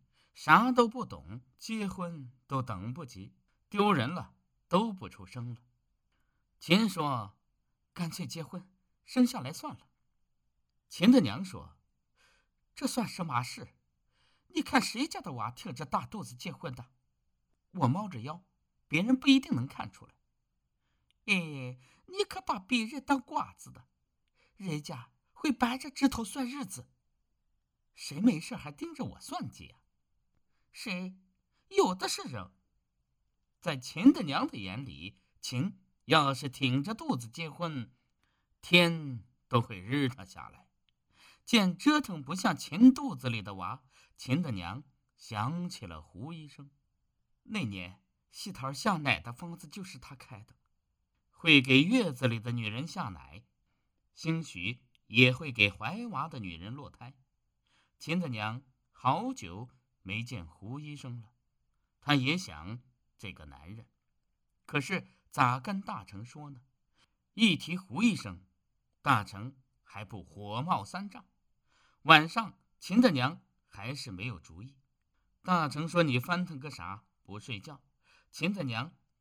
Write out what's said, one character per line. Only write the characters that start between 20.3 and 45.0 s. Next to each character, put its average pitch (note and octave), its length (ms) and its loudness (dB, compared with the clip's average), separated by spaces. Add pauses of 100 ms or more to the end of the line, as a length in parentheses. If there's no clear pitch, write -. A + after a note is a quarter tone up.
”“哎， D3 520 -2 (280)
你 G4 220 -2
可 F#4+ 120 -10
把 C#4+ 180 -4
别 A3 260 0
人 B3+ 200 -10
当 C#4 160 2
瓜 D4 340 -6
子 - 160 -20
的， - 160 -20 (680)
人 D#3 280 -6
家 C3 280 -14 (220)
会 - 200 -2
掰 B3 240 2
着 C4+ 140 -10
指 C4+ 180 2
头 A3+ 160 -2
算 C4 220 -6
日 C4+ 180 -8
子。 - 240 -14 (1080)
谁 - 260 -8
没 G3+ 200 4
事 - 140 -10
还 D3 160 -10
盯 D#4+ 240 -12
着 B3 100 -6
我 - 160 -10
算 C#4 300 -8
计 D#2 180 -20
啊 - 120 -20 (920)
？”“谁？ F#3 460 -8 (500)
有 F4 260 4
的 F4+ 140 -4
是 G4+ 140 -6
人。” A#2+ 280 -10 (1120)
在 D3+ 160 -4
秦 F3+ 360 6
的 D#4+ 100 2
娘 E3 240 -2
的 - 100 -8
眼 G#2 280 -8
里， F2 340 -14 (220)
秦 C#3 380 -4 (260)
要 C#3+ 280 6
是 C3+ 160 -4
挺 C3 340 0
着 G#3 120 -4
肚 C4 220 -4
子 A#2+ 120 -8
结 D#3+ 220 -10
婚， D3 420 -8 (720)
天 D#3+ 600 4 (240)
都 A#2 120 4
会 A2 200 -6
日 C3 280 0
他 G#2 160 -8
下 C#2+ 240 -18
来。 - 200 -20 (760)
见 F#3+ 320 4
折 D4+ 240 6
腾 F3 220 -6
不 C#3 120 -6
像 F#3 220 0
秦 B3 380 8
肚 C4+ 200 -6
子 B2+ 140 -6
里 A2 140 -4
的 G2 120 -10
娃， F#2+ 280 -8 (340)
秦 C#3 240 -2
的 D3 120 -4
娘 F#2 320 -8 (320)